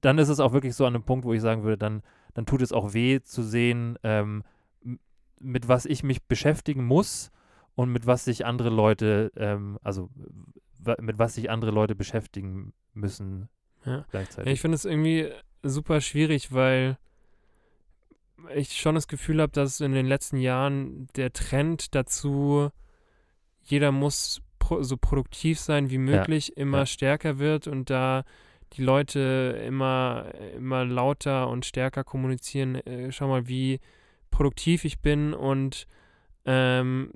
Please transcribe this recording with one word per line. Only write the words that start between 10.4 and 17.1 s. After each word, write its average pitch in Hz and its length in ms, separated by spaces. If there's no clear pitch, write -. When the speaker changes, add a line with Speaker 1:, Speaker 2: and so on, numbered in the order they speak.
Speaker 1:
w-, 113 240
mit 110 180
was 113 160
sich 113 140
andere 113 220
Leute 107 240
beschäftigen 98 800
müssen 98 540
Speaker 2:
Ja. 143 240
Speaker 1:
gleichzeitig. - 380
Speaker 2:
Ja, 135 60
ich 131 80
finde 165 140
es 147 80
irgendwie 160 480
super 147 380
schwierig, 151 520
weil 131 440